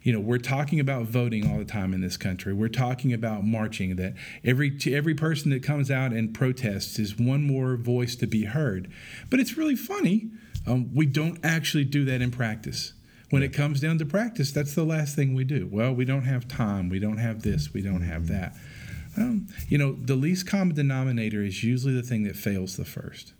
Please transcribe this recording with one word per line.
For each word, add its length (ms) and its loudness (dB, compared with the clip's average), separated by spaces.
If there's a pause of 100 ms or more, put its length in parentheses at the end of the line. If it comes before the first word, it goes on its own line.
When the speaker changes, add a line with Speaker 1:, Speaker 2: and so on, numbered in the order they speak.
Speaker 1:
You 120 4
know, 60 0
we're 180 2
talking 420 0
about 240 2
voting 440 2
all 100 2
the 60 -2
time 300 -2
in 60 0
this 160 -2
country. 360 -4
We're 160 0
talking 440 0
about 340 -2
marching, 500 0
that 180 -2 (280)
every, 340 4 (100)
every 280 2
person 380 2
that 100 0
comes 300 0
out 200 2
and 220 0
protests 640 0
is 200 -2
one 280 2
more 300 2
voice 400 0
to 100 0
be 180 0
heard. 440 -2 (420)
But 80 4
it's 180 0
really 200 2
funny. 540 0 (360)
Um, 280 0
we 100 4
don't 400 0
actually 400 2
do 220 2
that 160 0
in 80 2
practice. 640 -4 (340)
When 140 4
it 100 -2
comes 280 0
down 180 2
to 80 0
practice, 460 0
that's 220 -2
the 100 2
last 320 0
thing 180 4
we 100 2
do. 260 0
"Well, 240 2
we 120 2
don't 180 0
have 240 0
time. 400 0
We 120 0
don't 180 0
have 240 -2
this. 320 0
We 80 -2
don't 200 0
have 200 -2
Speaker 2:
Mm-hmm. 100 0
Speaker 1:
that." 240 -2 (600)
Um, 320 0 (200)
you 80 4
know, 160 2
the 240 0
least 300 0
common 280 2
denominator 680 0
is 220 -2
usually 300 2
the 80 0
thing 220 0
that 120 -4
fails 400 -2
the 80 -6
first. 560 -12